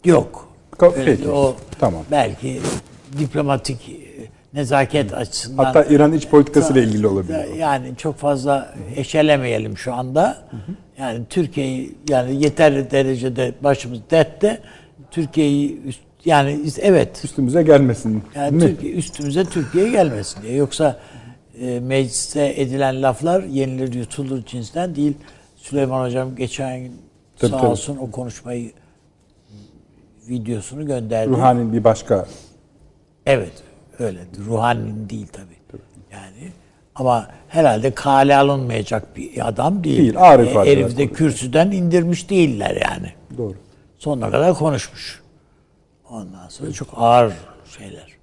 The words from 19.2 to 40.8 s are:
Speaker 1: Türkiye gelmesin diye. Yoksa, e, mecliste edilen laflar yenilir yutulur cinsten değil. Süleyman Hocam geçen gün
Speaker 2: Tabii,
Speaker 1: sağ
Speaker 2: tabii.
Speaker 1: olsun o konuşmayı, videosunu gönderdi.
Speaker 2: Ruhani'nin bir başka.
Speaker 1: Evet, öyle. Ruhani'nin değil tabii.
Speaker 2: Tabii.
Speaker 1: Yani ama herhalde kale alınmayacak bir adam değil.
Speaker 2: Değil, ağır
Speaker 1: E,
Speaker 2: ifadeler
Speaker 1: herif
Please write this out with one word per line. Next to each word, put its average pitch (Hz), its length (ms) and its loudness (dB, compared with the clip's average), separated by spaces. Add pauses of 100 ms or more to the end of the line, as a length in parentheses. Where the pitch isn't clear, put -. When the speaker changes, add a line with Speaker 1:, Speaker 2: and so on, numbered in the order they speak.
Speaker 1:
Türkiye 180 460 -2
gelmesin 131 520 -2
diye. 113 140 -8
Yoksa, 143 440 0 (600)
e, 123 200 -6
mecliste 135 760 -2
edilen 131 460 -2
laflar 160 400 0
yenilir 131 500 -4
yutulur 123 520 -8
cinsten 147 520 -8
değil. 143 180 0 (420)
Süleyman 131 500 -4
Hocam 127 300 -6
geçen 127 440 -8
gün 127 120 -16 (460)
Speaker 2:
Tabii, 123 120 0
Speaker 1:
sağ 135 80 -4
Speaker 2:
tabii. 123 120 2
Speaker 1:
olsun 135 260 -6
o 131 140 -12
konuşmayı, 120 600 -12 (1600)
videosunu 120 580 -8
gönderdi. 117 440 -2
Speaker 2:
Ruhani'nin 120 420 2
bir 113 120 -2
başka. 110 420 2 (1000)
Speaker 1:
Evet, 120 260 0 (460)
öyle. 104 200 -6 (280)
Ruhani'nin 110 600 -4
değil 107 240 -12
tabii. 87 240 -20 (160)
Speaker 2:
Tabii. - 100 -20 (300)
Speaker 1:
Yani 101 400 -20 (420)
ama 123 340 0 (200)
herhalde 131 420 2
kale 139 460 4
alınmayacak 123 800 0
bir - 320 -6
adam 165 360 -2
değil. 139 140 2
Speaker 2:
Değil, 120 180 4
ağır 160 240 10
Speaker 1:
E, 117 100 4
Speaker 2:
ifadeler 98 220 4
Speaker 1:
herif 135 140 4